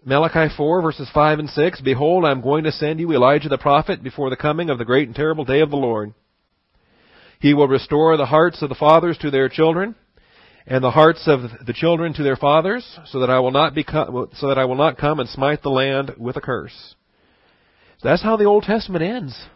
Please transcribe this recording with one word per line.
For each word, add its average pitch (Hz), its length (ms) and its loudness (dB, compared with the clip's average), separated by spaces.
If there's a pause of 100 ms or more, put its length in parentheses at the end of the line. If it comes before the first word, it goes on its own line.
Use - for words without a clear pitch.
Malachi 151 520 0
four, 160 260 0
verses 147 320 -4
five 151 240 4
and 151 100 -8
six, 160 320 -2
"Behold, 147 440 0
I 143 80 2
am 131 80 -2
going 147 240 -2
to 156 80 -2
send 156 260 -4
you 165 140 -4
Elijah 143 360 4
the 139 100 -2
prophet 156 440 0
before 135 260 -6
the 127 80 -4
coming 156 340 -4
of 127 80 -2
the 117 60 -6
great 127 220 2
and 113 80 -16
terrible 156 300 -4
day 131 160 2
of 151 100 2
the 143 60 -4
Lord. 107 380 -4 (1200)
He 147 160 4
will 143 120 4
restore 151 500 2
the 139 100 -2
hearts 160 360 2
of 147 60 -6
the 131 80 -8
fathers 160 420 4
to 151 100 -4
their 135 200 2
children, 170 480 0 (680)
and 131 200 -2
the 120 80 2
hearts 156 340 4
of 143 140 2 (260)
the 120 60 -8
children 165 420 -2
to 156 80 -6
their 135 140 0
fathers, 165 500 0 (200)
so 135 120 -8
that 127 120 0
I 127 100 4
will 127 100 0
not 143 240 2
be 151 80 -4
co-, 127 520 -4
so - 120 -8
that 135 120 0
I 131 60 2
will 127 120 -2
not 143 200 0
come 151 220 -2
and 131 100 -6
smite 143 320 -2
the - 80 -6
land 135 480 -2
with 120 200 -10
a 143 40 -8
curse." - 540 -10 (1040)
So 120 100 -6
that's 165 140 0
how 220 140 0
the 208 80 2
Old 208 180 4
Testament 190 400 -4
ends. 185 340 -8 (200)